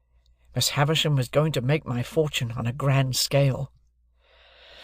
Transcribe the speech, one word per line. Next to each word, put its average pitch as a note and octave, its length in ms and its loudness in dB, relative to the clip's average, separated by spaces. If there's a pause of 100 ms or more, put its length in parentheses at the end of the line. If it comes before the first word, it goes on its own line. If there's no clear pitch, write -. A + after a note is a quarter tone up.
(540)
Miss - 160 0
Havisham D3+ 440 0
was B2+ 140 0
going D3+ 240 2
to C3+ 80 -2
make C#3 240 0
my A#2+ 180 -2
fortune C#3+ 500 -2
on A#2 140 -4
a A#2 60 -2
grand C3+ 440 0
scale. C#3 540 0 (1120)